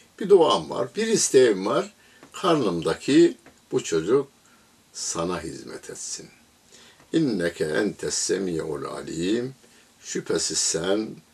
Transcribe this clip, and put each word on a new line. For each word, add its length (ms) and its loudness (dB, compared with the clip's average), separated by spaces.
Bir 80 -4
duam 420 6
var, 260 -4
bir 100 -2
isteğim 600 4
var. 280 -2
Karnımdaki 1040 2
bu 120 -2
çocuk 440 0
sana 500 -6
hizmet 480 -14
etsin. 380 -14
İnneke 520 -2
entes 500 -4
semi'ul 680 -4
alim. 720 -4
Şüphesiz 580 -4
sen 500 -2